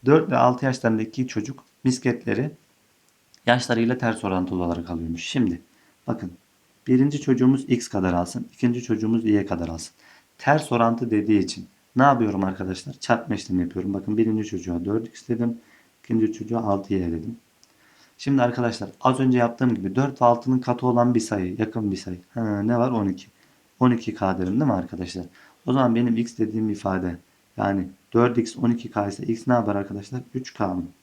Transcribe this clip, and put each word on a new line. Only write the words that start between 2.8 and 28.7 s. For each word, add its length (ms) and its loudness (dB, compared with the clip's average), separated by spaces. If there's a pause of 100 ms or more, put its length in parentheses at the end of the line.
yaşlarıyla 520 2
ters 260 -2
orantılı 380 0
olarak 280 -4
alıyormuş. 320 -6
Şimdi 380 -2 (460)
bakın 260 -6 (540)
birinci 340 2
çocuğumuz 480 2
x 200 0
kadar 240 0
alsın, 420 -2
ikinci 280 0
çocuğumuz 420 0
y 220 2
kadar 220 -4
alsın. 260 -10 (440)
Ters 340 0
orantı 380 2
dediği 280 4
için 280 -4 (300)
ne 60 4
yapıyorum 420 4
arkadaşlar? 560 -6
Çarpma 340 -2
işlemi 280 -2
yapıyorum. 320 -4
Bakın 220 -4
birinci 280 2
çocuğa 400 -6
dört 240 -2
x 200 -20
dedim, 300 -2 (460)
ikinci 280 0
çocuğa 280 -4
altı 340 -2
y 120 0
dedim. 300 -6 (840)
Şimdi 240 2
arkadaşlar 480 0 (100)
az 200 2
önce 180 4
yaptığım 360 2
gibi 220 -4
dört 260 0
ve 40 8
altının 320 4
katı 280 -2
olan 280 4
bir 60 4
sayı, 380 -2
yakın 320 -2
bir 60 -2
sayı. 220 -10 (160)
Ha, 280 -2
ne 160 2
var? 120 2
On 180 0
iki. 180 -6 (540)
On 100 4
iki 240 -2
K 240 0
derim 140 -2
değil 180 2
mi 20 4
arkadaşlar? 520 -6 (420)
O 60 0
zaman 220 4
benim 220 2
x 220 -4
dediğim 320 -2
ifade 460 -4 (400)
yani 320 -2 (240)
dört 260 4
x 180 -2
on 140 2